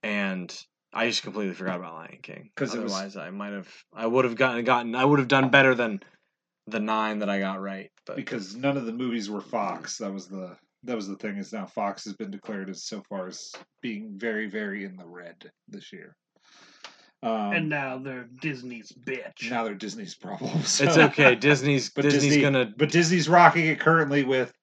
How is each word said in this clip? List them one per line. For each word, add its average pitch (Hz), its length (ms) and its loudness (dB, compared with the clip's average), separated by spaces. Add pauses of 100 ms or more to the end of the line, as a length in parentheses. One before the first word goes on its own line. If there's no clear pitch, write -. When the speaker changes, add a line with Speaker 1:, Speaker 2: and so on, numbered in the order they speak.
Speaker 1:
and 98 500 -4 (400)
I 117 140 0
just 110 160 -2
completely 101 300 -6
forgot 92 260 -6
about 85 140 -12
Lion 80 280 -16
King. - 340 -18
Speaker 2:
'Cause 127 200 -4
it 117 60 -6
was 104 120 -4
Speaker 1:
Otherwise, 98 240 -8
I 82 120 -10
might 101 240 -10
have, 98 160 -10 (240)
I 110 120 -8
would 127 200 4
have 117 100 -2
gotten, 120 300 2
gotten, 120 300 2
I 131 100 2
would 143 140 6
have 131 100 0
done 135 200 6
better 135 260 8
than 110 260 -2 (680)
the 110 120 -4
nine 107 400 -2
that 101 100 -2
I 101 100 0
got 95 220 -4
right, 98 280 -10 (160)
but - 120 -10
Speaker 2:
Because 107 380 -8
none 139 220 0
of 123 80 -4
the 113 80 -6
movies 117 360 -4
were 101 120 -6
Fox. 92 560 -6
That 101 160 -6
was 98 140 -12
the, 92 300 -12 (260)
that 123 120 -6
was 101 120 -6
the 98 80 -8
thing, 101 220 -8
is 98 160 -10
now 101 120 -8
Fox 101 400 -6
has 101 80 -12
been 98 180 -12
declared 98 380 -10
as, 90 140 -12
so 104 260 -12
far 95 180 -8
as - 260 -16 (280)
being 107 360 -10
very, 107 320 -4
very 101 340 -6
in 95 140 -12
the 90 100 -20
red 87 420 -20 (180)
this - 260 -18
year. - 220 -20 (1080)
Um, 107 300 -2
Speaker 3:
And 156 160 -2
now 135 300 -6
they're 127 280 -12 (140)
Disney's 123 500 -10
bitch. - 580 -10
Speaker 2:
now 117 140 -4
they're 104 120 -6
Disney's 101 400 -12
problem, - 360 -10
<laughs> 165 80 0
Speaker 1:
It's 135 120 -2
Speaker 2:
so 160 320 6
Speaker 1:
okay. 139 320 6
Disney's, 135 560 4
Speaker 2:
But 147 120 -4
Speaker 1:
Disney's 143 200 6
Speaker 2:
Disney, 143 180 4
Speaker 1:
gonna 131 340 2
Speaker 2:
but 147 160 2
Disney's 165 380 4
rocking 170 380 8
it 156 120 0
currently 147 440 4
with 127 280 0 (120)